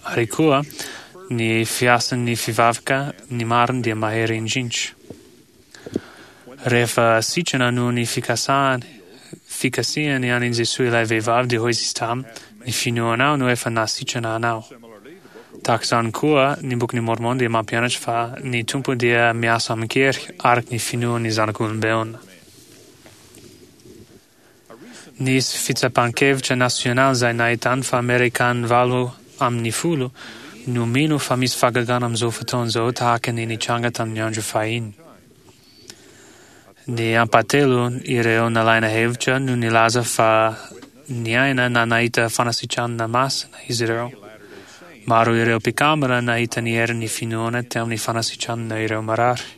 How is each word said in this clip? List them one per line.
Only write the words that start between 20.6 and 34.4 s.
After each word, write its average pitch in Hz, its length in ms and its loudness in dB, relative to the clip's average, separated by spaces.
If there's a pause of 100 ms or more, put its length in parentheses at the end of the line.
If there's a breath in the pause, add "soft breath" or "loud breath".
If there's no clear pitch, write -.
ny 117 60 -4
finoan'ny 120 520 -2
zanak'olombelona. 110 880 -2 (3000 loud breath)
Nisy 131 380 0
fitsapan-kevitra 131 1000 2
nasionaly 127 560 2
izay 120 220 2
nahitany 120 500 0
fa 127 140 0
Amerikan'ny 123 680 2
valo 123 460 2 (280)
amby 120 300 0
folo 135 400 -2 (580 loud breath)
no 120 180 0
mino 143 320 2
fa 131 180 0
misy 127 200 0
fahagagana 123 500 2
amin'izao 117 240 0
fotoana 120 380 -4
izao 113 240 0
tahaka 120 400 0
ny 113 160 -4
nitranga 117 420 -2
tamin'ny 110 300 -4
andro 110 220 -2